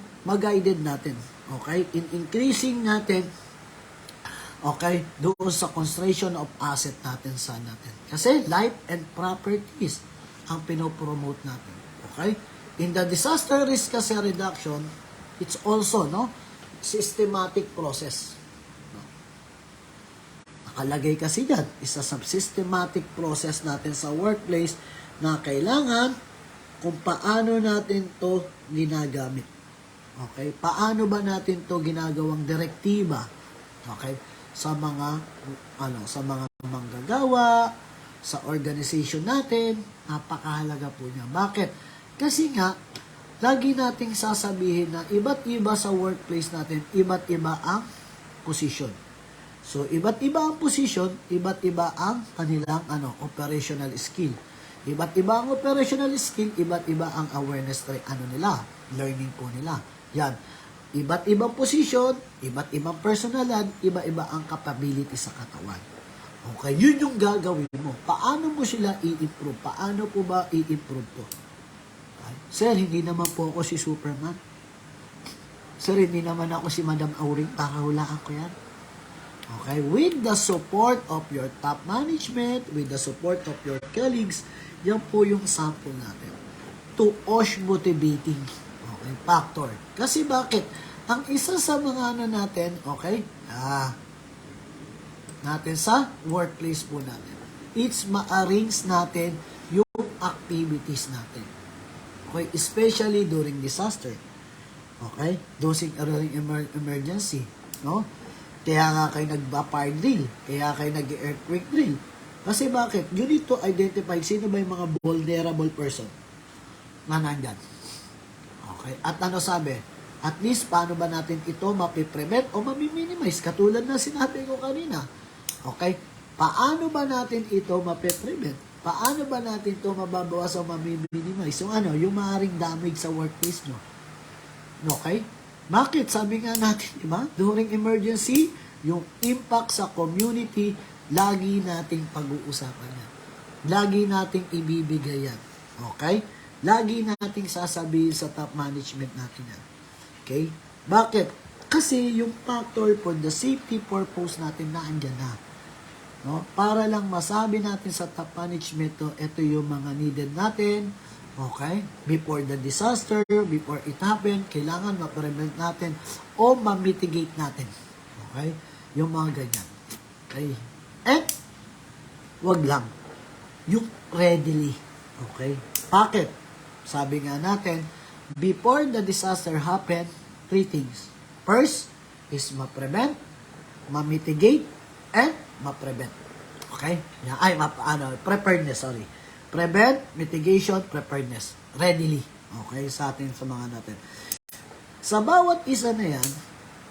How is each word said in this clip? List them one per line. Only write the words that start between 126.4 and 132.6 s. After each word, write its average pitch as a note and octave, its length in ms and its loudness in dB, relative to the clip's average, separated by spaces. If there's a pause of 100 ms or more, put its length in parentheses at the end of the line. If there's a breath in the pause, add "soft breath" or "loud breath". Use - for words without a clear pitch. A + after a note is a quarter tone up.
ba D4 160 0
natin B3 400 0
ito G3 320 2
mapiprevent? F3 760 -2 (280)
Paano C4+ 400 2
ba B3+ 160 -2
natin G#3 320 -4
ito G3 160 -4
mababawas F3+ 680 -2
o F3 80 -2
mamiminimize? E3 1000 -4
Yung G#3+ 80 -2
ano, F#3 240 2
yung F#3 160 4
maaaring G3 480 0